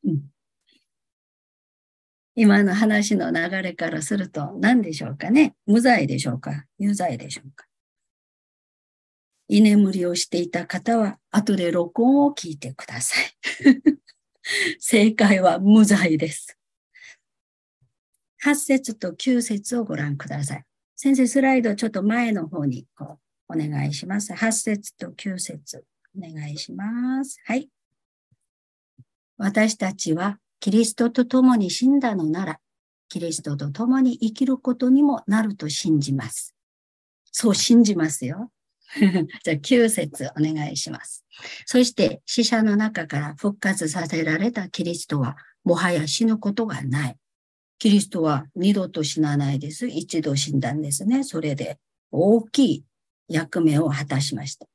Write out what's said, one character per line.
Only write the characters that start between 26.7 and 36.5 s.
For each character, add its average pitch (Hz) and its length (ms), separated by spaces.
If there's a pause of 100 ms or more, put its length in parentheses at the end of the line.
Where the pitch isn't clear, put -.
ま 240 520
す。 - 200
は 226 120
い。 277 120 (1700)
「私 214 380
た 190 200
ち 165 200
は 196 240 (220)
キ - 100
リ 220 160
ス 226 80
ト 240 160
と 247 140
共 254 320
に 190 160
死 254 160
ん 277 100
だ 247 160
の 170 120
な 170 180
ら、 156 160 (480)
キ - 100
リ 165 140
ス - 100
ト 147 140
と 143 160
共 240 260
に 254 180
生 226 160
き 262 140
る 262 120
こ 254 180
と 254 140
に 277 120
も 277 240
な 214 160
る 208 140
と 151 120
信 156 300
じ 139 140
ま 120 180
す」。 - 240 (800)